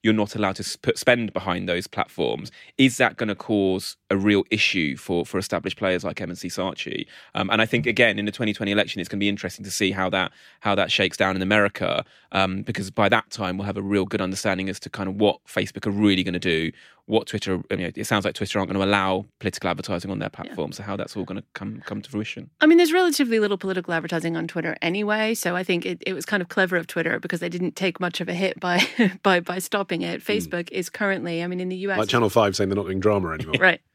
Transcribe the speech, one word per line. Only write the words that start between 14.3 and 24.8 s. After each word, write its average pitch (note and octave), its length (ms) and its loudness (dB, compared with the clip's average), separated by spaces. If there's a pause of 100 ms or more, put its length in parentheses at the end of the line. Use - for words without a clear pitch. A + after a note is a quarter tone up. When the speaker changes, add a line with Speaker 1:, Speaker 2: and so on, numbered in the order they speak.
Speaker 1:
as F#2 120 -8
to - 100 -12
kind F#2+ 180 -6
of F#2 120 -6
what G#2 260 6
Facebook - 400 -4
are G#2+ 60 0
really G2 320 4
gonna F2+ 160 -2
do, E2 320 0 (320)
what G#2+ 240 0
Twitter, G2 420 -2
you G2+ 60 -2
know, F2+ 180 -4
it G#2+ 100 -6
sounds G#2 200 0
like G2 100 0
Twitter G#2 240 -4
aren't F#2+ 100 0
gonna G2 160 0
allow G2 400 2 (140)
political F#2+ 320 -2
advertising F2 400 -4
on G2+ 80 -4
their G2 160 -4
Speaker 2:
Yeah. - 80 -14
Speaker 1:
platform, - 300 -6
so - 100 -14
how G2+ 140 -6
that's - 200 -8
all G2 80 -4
gonna G2 200 -8 (100)
come, A2 320 -10
come G#2 160 -8
to - 80 -18
fruition. - 400 -8 (100)
Speaker 2:
I D#4 60 6
mean, E4 120 10
there's E4+ 140 6
relatively D4 460 2
little G3+ 200 2
political F#3 360 -4
advertising E3 420 -2
on E3 120 -4
Twitter E3 340 -4